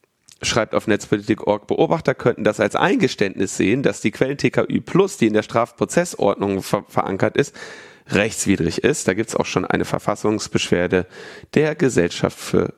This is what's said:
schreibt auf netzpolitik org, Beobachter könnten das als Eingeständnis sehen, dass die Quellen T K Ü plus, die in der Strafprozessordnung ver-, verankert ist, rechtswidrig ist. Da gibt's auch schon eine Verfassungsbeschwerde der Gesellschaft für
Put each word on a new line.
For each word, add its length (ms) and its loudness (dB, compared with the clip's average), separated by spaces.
schreibt 300 0
auf 140 0
netzpolitik 580 0
org, 220 0
Beobachter 480 0
könnten 260 0
das 160 0
als 160 0
Eingeständnis 800 0
sehen, 280 2
dass 160 0
die 100 0
Quellen 280 -2
T 120 0
K 180 0
Ü 120 -2
plus, 360 2
die 120 2
in 60 0
der 100 2
Strafprozessordnung 1160 0
ver-, 260 -2
verankert 480 -2
ist, 180 -2
rechtswidrig 760 0
ist. 240 2
Da 80 2
gibt's 220 -4
auch 100 0
schon 180 0
eine 200 0
Verfassungsbeschwerde 1200 0
der 220 2
Gesellschaft 640 0
für 400 -2